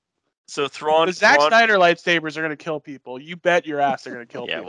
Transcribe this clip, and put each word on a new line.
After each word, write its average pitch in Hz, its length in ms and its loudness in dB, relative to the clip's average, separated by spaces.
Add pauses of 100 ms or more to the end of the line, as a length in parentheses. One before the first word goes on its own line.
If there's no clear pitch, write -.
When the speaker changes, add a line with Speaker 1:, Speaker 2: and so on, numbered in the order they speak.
(460)
Speaker 1:
So 143 220 -4
Thrawn, 156 380 0
Speaker 2:
The 185 60 0
Zack 202 240 4
Speaker 1:
Thrawn 151 140 2
Speaker 2:
Snyder 226 260 4
lightsabers 170 600 0
are 160 60 -8
gonna 151 140 -6
kill 151 240 -10
people. 127 400 -16
You 165 160 -16
bet 175 300 0
your 147 140 -4
ass 135 240 -2
they're 131 80 -14
gonna 120 140 -14
kill 123 200 -12
Speaker 1:
<laughs> - 20 -8
Yeah, 82 80 -6
Speaker 2:
people. 87 120 -12